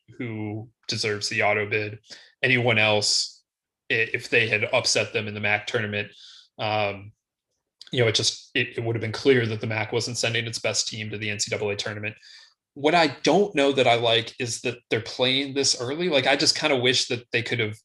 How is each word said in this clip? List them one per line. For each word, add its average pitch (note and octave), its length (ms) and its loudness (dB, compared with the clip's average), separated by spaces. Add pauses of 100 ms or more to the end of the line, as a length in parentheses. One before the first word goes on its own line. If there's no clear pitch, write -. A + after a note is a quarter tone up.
(180)
who A2 500 -8 (180)
deserves G#2 420 -4
the A2 140 -2
auto G#2 260 2
bid. G#2+ 300 -4 (440)
Anyone A#2+ 360 4
else, G#2+ 640 2 (480)
i-, A2+ 240 0
if A#2 160 -6
they A#2 180 4
had A2 240 0
upset A2+ 400 0
them G#2+ 140 -2
in G#2 80 -8
the G#2 60 -8
mac G#2 260 0
tournament, G#2 420 -4 (500)
um, G#2+ 520 -2 (800)
you C3 100 0
know, A#2 80 6
it G#2+ 60 2
just, - 400 -2
it, B2 240 -2
it A#2 60 -4
would A2+ 100 -2
have G#2+ 80 -4
been A2 100 -6
clear B2 340 4
that A2 140 -4
the A#2+ 60 -6
mac A2 260 -4
wasn't A#2+ 240 -2
sending A#2 300 -2
its A2+ 140 -8
best - 280 -2
team G#2+ 220 -8
to G#2 80 -8
the G#2+ 100 -6
N G#2 120 -4
C - 100 -4
double G#2 200 -2
A G2+ 60 -2
tournament. G#2+ 380 -8 (600)
What D3 200 0
I E3 140 4 (140)
don't F#3 320 4
know C#3 180 4
that C3 140 4
I A#2+ 100 6
like A#2 420 2
is A#2 240 -6
that A#2 160 -4 (100)
they're A2+ 140 0
playing C3 500 0
this C3+ 260 0
early. D3 300 -4
Like, C3+ 180 2
I C#3 100 4
just D3 200 2
kinda D3+ 180 0
wish B2+ 340 2
that A#2+ 220 -6
they A#2 120 0
could A#2+ 160 -4
have G#2+ 260 -2